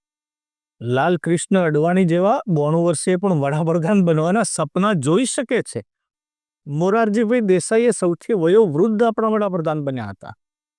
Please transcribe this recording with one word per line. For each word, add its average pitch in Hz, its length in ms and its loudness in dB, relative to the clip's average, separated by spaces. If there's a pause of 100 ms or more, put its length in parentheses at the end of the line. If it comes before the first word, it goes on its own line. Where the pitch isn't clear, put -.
(800)
લાલકૃષ્ણ 165 800 0
અડવાણી 170 460 2
જેવા 185 420 2
બોણું 160 380 0
વર્ષે 175 300 0
પણ 180 180 0
વડાપ્રધાન 160 680 0
બનવાના 170 420 0
સપના 180 500 -2
જોઈ 170 320 0
શકે 240 360 -2
છે. - 220 -10 (840)
મોરારજીભાઈ 208 760 0
દેસાઈએ 220 500 2
સૌથી 180 420 -4
વયોવૃદ્ધ 202 680 2
આપણા 226 240 0
વડાપ્રધાન 180 540 -2
બન્યા 131 240 -6
હતા. - 280 -14 (460)